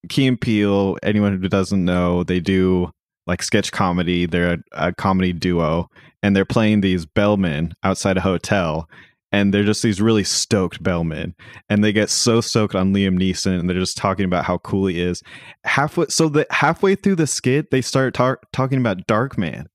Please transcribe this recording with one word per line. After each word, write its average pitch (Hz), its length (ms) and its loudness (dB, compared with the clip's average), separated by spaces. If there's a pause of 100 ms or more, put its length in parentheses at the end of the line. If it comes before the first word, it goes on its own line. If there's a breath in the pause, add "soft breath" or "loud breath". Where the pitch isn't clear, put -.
Key 135 180 2
and 127 120 0
Peele, 101 640 2
anyone 104 380 2
who 92 80 -2
doesn't 95 340 0
know, 90 400 2
they 90 160 0
do, 92 520 2 (360)
like, 90 160 -2
sketch - 300 -2
comedy. 87 520 0
They're 87 280 0 (200)
a, 82 160 -2
a 90 40 -6
comedy 92 400 0
duo, 85 560 0 (340 soft breath)
and 101 120 2
they're 98 100 4
playing 107 360 2
these 92 240 0
bellmen 90 680 0 (100)
outside 95 340 0
a 90 40 -2
hotel, 85 680 -2 (440 loud breath)
and 101 220 2
they're 104 100 2
just 104 200 0
these 104 180 0
really 110 220 4
stoked - 580 -2
bellmen, 85 540 -4 (340 loud breath)
and 104 140 4
they 104 80 4
get 104 180 2
so 117 320 2
stoked 107 340 -2
on 95 180 2
Liam 95 260 2
Neeson, 92 400 -2
and 87 100 -2
they're 90 100 -2
just 92 180 -4
talking 98 280 -2
about 90 200 -2
how 90 140 -2
cool 98 280 -2
he 87 140 -2
is. 87 200 -4 (440 loud breath)
Halfway, 151 440 0
so 160 200 0
the, 147 220 0
halfway 170 440 2
through 196 200 0
the 160 120 0
skit, 135 440 -2
they 131 100 0
start 131 320 -2
tar-, 127 260 0 (140)
talking 131 260 -2
about 101 280 -2
Darkman. 107 680 -2